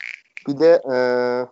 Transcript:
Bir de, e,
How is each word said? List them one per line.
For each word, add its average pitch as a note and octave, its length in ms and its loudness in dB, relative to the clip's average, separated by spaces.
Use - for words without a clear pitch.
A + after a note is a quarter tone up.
Bir C#3+ 100 -6
de, E3 240 4
e, B2+ 40 0